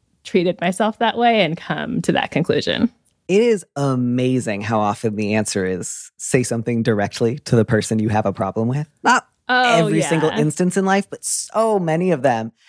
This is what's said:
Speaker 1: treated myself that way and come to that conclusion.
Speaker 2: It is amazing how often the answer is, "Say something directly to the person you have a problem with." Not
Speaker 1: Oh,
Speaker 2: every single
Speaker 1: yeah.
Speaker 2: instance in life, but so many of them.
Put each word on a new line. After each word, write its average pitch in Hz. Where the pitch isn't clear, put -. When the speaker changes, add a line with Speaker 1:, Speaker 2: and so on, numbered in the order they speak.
Speaker 1:
treated 180
myself 202
that 226
way 233
and 165
come -
to -
that -
conclusion. -
Speaker 2:
It 196
is 226
amazing 127
how 110
often 104
the 104
answer 104
is, 92
"Say -
something 117
directly 113
to -
the 113
person 110
you 107
have 107
a 98
problem 98
with." 143
Not 247
Speaker 1:
Oh, 247
Speaker 2:
every -
single 160
Speaker 1:
yeah. -
Speaker 2:
instance 175
in 190
life, 196
but -
so 220
many 170
of 143
them. 113